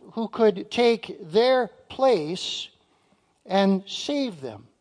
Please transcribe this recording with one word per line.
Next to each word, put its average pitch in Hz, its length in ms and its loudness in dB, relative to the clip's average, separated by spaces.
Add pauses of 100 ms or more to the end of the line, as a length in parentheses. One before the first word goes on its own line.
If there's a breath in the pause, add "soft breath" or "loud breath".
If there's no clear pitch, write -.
(120)
who 220 160 -6
could 208 420 2
take 233 460 0 (160)
their 247 360 4 (200)
place 190 800 -2 (760)
and 196 420 2
save 262 520 -6
them. 117 280 -12 (120)